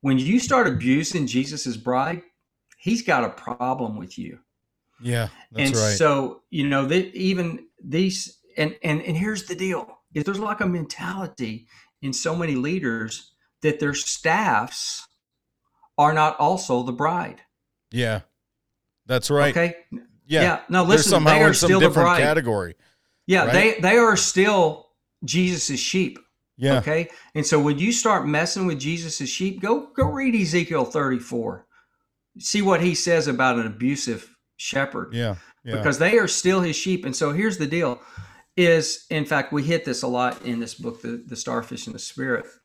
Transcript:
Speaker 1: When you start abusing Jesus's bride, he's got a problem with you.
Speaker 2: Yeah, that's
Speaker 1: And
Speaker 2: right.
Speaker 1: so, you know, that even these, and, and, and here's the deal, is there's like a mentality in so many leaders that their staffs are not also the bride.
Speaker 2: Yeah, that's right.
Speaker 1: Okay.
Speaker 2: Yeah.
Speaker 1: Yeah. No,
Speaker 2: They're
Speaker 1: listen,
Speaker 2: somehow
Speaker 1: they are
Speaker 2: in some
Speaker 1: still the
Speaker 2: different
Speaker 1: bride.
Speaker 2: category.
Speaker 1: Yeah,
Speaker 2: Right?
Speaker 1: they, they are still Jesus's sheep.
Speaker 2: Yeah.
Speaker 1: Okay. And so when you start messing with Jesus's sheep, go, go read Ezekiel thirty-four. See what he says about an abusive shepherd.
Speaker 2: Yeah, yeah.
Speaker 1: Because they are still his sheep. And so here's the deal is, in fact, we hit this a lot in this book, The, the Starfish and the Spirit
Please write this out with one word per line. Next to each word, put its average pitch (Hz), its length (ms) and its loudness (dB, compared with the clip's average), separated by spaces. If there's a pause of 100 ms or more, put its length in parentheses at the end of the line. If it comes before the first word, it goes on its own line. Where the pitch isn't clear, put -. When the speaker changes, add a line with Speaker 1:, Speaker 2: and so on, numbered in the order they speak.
Speaker 1:
When 135 160 2
you 165 200 2
start 247 280 2
abusing 139 600 0
Jesus's 131 520 -4
bride, 131 420 -2 (560)
he's 226 240 -2
got 139 240 2
a 107 60 -2
problem 120 680 -6
with 92 220 -14
you. - 220 -14 (600)
Speaker 2:
Yeah, 120 280 -2 (220)
that's 139 200 0
Speaker 1:
And 127 80 -2
Speaker 2:
right. 107 180 2
Speaker 1:
so, 139 540 0
you 143 180 -2
know, 139 160 2
that 180 320 0
even 180 500 -2 (160)
these, 185 560 -2 (200)
and, 151 260 -2
and, 156 160 -2
and 165 160 -4
here's 202 300 -4
the 180 80 -8
deal, 175 460 -6 (120)
is 151 120 -4
there's 196 140 -4
like 208 220 -4
a 202 60 0
mentality 170 1000 -6 (360)
in 139 100 -6
so 160 240 -4
many 165 180 -2
leaders 127 760 -4 (300)
that 151 180 0
their 143 140 -2
staffs - 1120 -2 (920)
are 147 160 4
not 156 260 2
also 147 440 0
the 127 100 -6
bride. 156 480 -4 (500)
Speaker 2:
Yeah, 113 300 -2 (840)
that's 127 240 -2
right. 143 260 2
Speaker 1:
Okay. 170 200 0 (500)
Speaker 2:
Yeah. 156 160 2
Speaker 1:
Yeah. 170 260 2
No, 180 160 2
Speaker 2:
They're 165 140 6
Speaker 1:
listen, 156 120 4
Speaker 2:
somehow 156 280 6
Speaker 1:
they 151 60 8
are 156 40 8
Speaker 2:
in 151 60 4
some - 140 2
Speaker 1:
still 185 120 6
the 156 80 8
Speaker 2:
different 151 200 4
Speaker 1:
bride. 170 120 4
Speaker 2:
category. 120 540 0 (520)
Speaker 1:
Yeah, 175 180 4
Speaker 2:
Right? - 80 2
Speaker 1:
they, 208 280 4
they 190 180 6
are 220 180 6
still 190 720 2 (340)
Jesus's 160 580 -2
sheep. - 380 -2 (380)
Speaker 2:
Yeah. 135 220 2
Speaker 1:
Okay. 160 300 -2 (260)
And 151 120 -2
so 151 140 2
when 143 180 2
you 202 140 0
start 196 340 0
messing 170 400 -2
with 156 140 -2
Jesus's 156 480 -6
sheep, 185 320 -4
go, 233 340 -2
go 262 160 2
read 269 240 -2
Ezekiel 165 520 0
thirty-four. 123 800 -4 (720)
See - 240 -2
what 190 180 4
he 175 140 2
says 160 340 0
about 127 300 2
an 113 80 -2
abusive 117 680 -4 (220)
shepherd. - 560 -6
Speaker 2:
Yeah, 113 240 -4 (260)
yeah. 120 140 -8
Speaker 1:
Because 143 220 0
they 185 200 4
are 202 80 2
still 185 360 2
his 165 120 -2
sheep. 185 300 -2
And 131 100 -6
so 143 180 -2
here's 190 260 -2
the 151 80 -2
deal 147 340 -2 (560)
is, 165 540 2
in 156 160 -2
fact, 143 260 -2
we 147 100 0
hit 160 220 -2
this 127 180 -6
a 131 60 -2
lot 123 340 -2
in 117 160 -6
this 113 160 -8
book, 117 280 -12
The, 117 240 -10
the 113 100 -14
Starfish 120 500 -6
and 110 80 -12
the - 60 -14
Spirit 131 460 -6 (180)